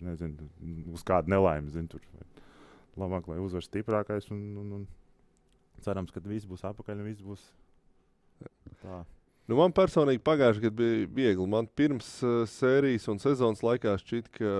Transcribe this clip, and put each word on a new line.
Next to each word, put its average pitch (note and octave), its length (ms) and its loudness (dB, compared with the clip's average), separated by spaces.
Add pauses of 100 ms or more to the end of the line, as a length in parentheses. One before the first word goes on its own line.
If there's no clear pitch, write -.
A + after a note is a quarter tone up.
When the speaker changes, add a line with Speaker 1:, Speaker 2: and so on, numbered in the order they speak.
Speaker 1:
nezinu, D#2+ 480 -8 (420)
uz E2 120 -12
kādu F2 260 2
nelaimi, E2+ 420 4
zini, E2 160 -6
tur. - 140 -16 (960)
Labāk, F#2 320 -6
lai D#2+ 100 -6
uzvar F2+ 240 -6
stiprākais, G#2 680 -2
un, G#2 140 -8 (140)
un, G2+ 160 -12
un G2+ 140 -10 (880)
cerams, F#2+ 360 -4
ka - 80 -10
viss G2+ 260 -8
būs F#2 220 -12
apakaļ G#2+ 320 -10
un G#2 80 -8
viss G#2+ 160 -12
būs G2 240 -14 (1400)
tā. F#2 220 -12 (440)
Speaker 2:
Nu, A#2 80 4
man E3+ 160 6
personīgi D3+ 500 4
pagājuši C3 400 6
gadu A2 140 0
bija A2+ 300 2
viegli. G2+ 420 2
Man A2 180 2
pirms, C#3+ 400 0 (160)
eh, A#2+ 240 2
sērijas C3 640 2
un G#2 100 -2
sezonas B2 420 2
laikā A#2 380 2
šķita, A#2 320 -6
ka G#2+ 280 -2